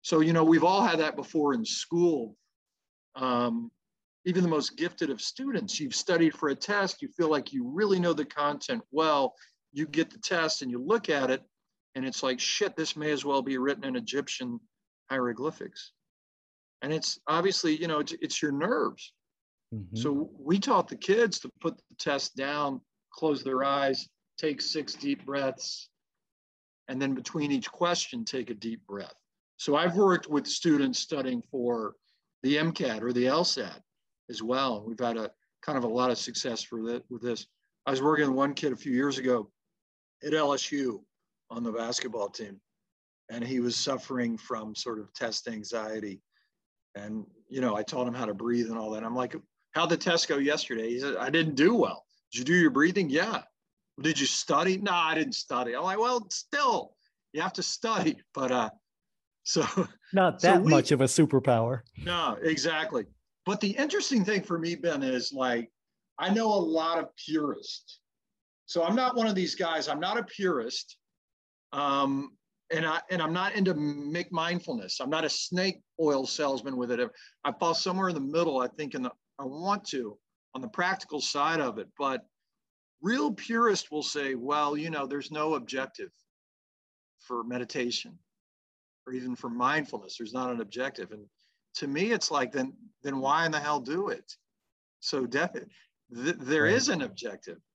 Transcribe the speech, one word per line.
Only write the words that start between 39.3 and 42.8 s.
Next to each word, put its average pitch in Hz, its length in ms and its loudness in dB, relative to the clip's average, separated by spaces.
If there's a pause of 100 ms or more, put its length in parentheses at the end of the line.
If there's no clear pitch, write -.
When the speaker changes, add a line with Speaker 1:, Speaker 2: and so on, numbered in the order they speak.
Speaker 1:
at 147 100 -2
L 147 200 2
S - 180 -2
U 127 320 -2 (460)
on 120 140 -6
the 113 80 -2
basketball 113 580 -4
team, 101 300 -14 (680)